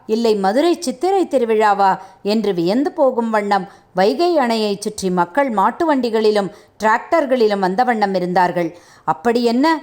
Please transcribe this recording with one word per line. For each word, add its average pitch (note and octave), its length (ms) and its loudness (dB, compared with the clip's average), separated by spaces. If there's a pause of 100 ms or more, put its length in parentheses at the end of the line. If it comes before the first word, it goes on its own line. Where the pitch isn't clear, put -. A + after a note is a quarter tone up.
இல்லை A3 300 0
மதுரை A#3 440 2
சித்திரை F4+ 460 -2
திருவிழாவா G#3+ 720 2 (240)
என்று G3+ 320 -2
வியந்து F#3 380 0
போகும் A#3+ 380 0
வண்ணம் G3+ 380 -2 (260)
வைகை C4 440 2
அணையை A3 400 0
சுற்றி G3+ 320 -6
மக்கள் F3+ 400 0
மாட்டு A#3 440 0
வண்டிகளிலும் G#3+ 560 0 (320)
டிராக்டர்களிலும் A#3 760 0
வந்த F#3+ 260 0
வண்ணம் G#3 300 0
இருந்தார்கள். F3+ 640 0 (280)
அப்படி A#3 400 0
என்ன C#4+ 380 2